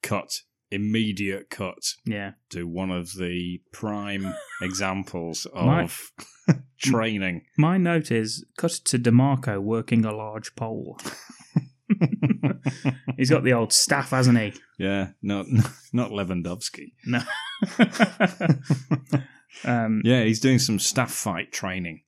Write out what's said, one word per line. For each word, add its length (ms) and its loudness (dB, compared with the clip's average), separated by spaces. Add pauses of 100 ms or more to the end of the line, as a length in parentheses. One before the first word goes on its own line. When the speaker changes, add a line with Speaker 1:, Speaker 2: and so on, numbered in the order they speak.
Speaker 1:
Cut. 400 -6 (280)
Immediate 800 -2
cut 440 -6 (120)
Speaker 2:
Yeah. 260 -6 (180)
Speaker 1:
to 180 -8
one 240 -4
of 220 -6
the 460 -4 (120)
prime 600 -6 (160)
Speaker 2:
<laughs> 140 -10
Speaker 1:
examples 920 -4
Speaker 2:
My 320 4
Speaker 1:
of 280 -12 (340)
<laughs> 320 2
training. 640 0 (140)
Speaker 2:
My 220 4
note 340 2
is, 320 -2 (120)
cut 140 0 (140)
to 140 2
DeMarco 640 6
working 440 2
a 100 -2
large 400 -10
pole. 460 -8 (880)
<laughs> 1300 -2
He's 140 0
got 120 4
the 120 4
old 180 0
staff, 380 2
hasn't 280 6
he? 140 -2 (260)
Speaker 1:
Yeah, 300 0 (120)
not, 260 -4 (240)
<laughs> 220 -16
not 200 0
Lewandowski. 800 -6 (140)
Speaker 2:
No. 160 0 (560)
<laughs> 100 8 (1800)
Um, 400 0
Speaker 1:
Yeah, 200 4
he's 160 2
doing 200 6
some 180 0
staff 320 0
fight 420 -6
training. 560 -6